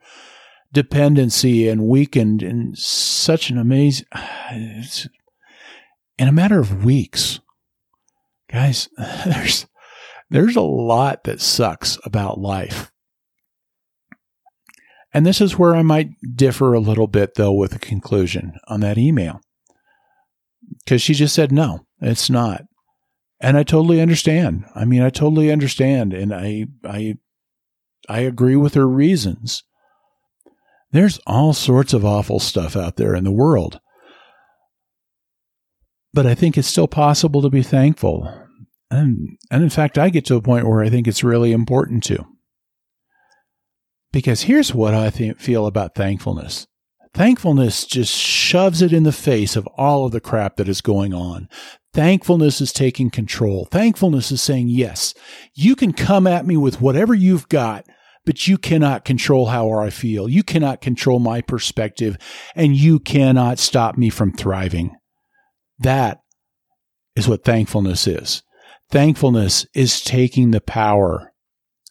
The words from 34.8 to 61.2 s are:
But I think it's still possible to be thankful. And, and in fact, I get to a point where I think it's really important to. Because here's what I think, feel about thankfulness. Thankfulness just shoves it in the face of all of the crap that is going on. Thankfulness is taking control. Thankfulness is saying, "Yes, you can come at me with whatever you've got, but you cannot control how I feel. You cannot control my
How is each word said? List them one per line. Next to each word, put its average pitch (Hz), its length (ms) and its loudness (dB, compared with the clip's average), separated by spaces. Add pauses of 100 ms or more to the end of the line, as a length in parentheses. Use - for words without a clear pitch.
But 143 140 2
I 120 80 2
think 160 240 0
it's 135 100 -2
still 160 200 0
possible 147 520 0
to 139 100 2
be 135 120 2
thankful. 127 680 0 (600)
And, 127 480 -2 (120)
and 135 120 2
in 160 80 2
fact, 151 260 0
I 156 140 2
get 170 160 0
to 127 100 2
a 113 60 0
point 120 240 2
where 110 160 2
I 107 80 2
think 120 160 2
it's 113 180 -2
really 117 280 2
important 117 520 0
to. - 220 -4 (1900)
Because 127 300 -2
here's 277 320 2
what 110 200 0
I 110 160 0
think, 110 280 -6
feel 113 280 0
about 101 280 -4
thankfulness. 98 720 -6 (460)
Thankfulness 160 720 2
just - 280 -4
shoves - 680 0
it 175 120 4
in 165 100 4
the 151 100 4
face 113 440 -2
of 104 100 -4 (100)
all 139 300 0
of 120 60 -4
the 113 80 -6
crap 104 360 -4
that 95 120 -2
is 98 120 -4
going 98 320 -2
on. 90 360 -10 (440)
Thankfulness 165 680 2
is 131 120 -4
taking 127 380 -2
control. 101 560 -4
Thankfulness 185 640 0
is 131 100 -4
saying, 127 280 0
"Yes, 120 460 -4 (400)
you 196 200 4
can 214 180 0
come 190 340 2
at 175 200 0
me 180 100 0
with 139 240 0
whatever 147 340 2
you've 185 340 2
got, 113 380 -2 (380)
but - 220 -2
you 190 120 4
cannot 147 460 0
control 131 420 2
how 117 260 -2
I 107 180 -2
feel. 107 380 -6
You 165 140 2
cannot 147 380 -2
control 123 380 0
my 117 220 -2